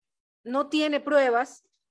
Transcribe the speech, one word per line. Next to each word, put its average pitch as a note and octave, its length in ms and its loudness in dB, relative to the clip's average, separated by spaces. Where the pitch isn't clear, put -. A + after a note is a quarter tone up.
no C#4 260 -4
tiene D4+ 300 0
pruebas, C4+ 680 0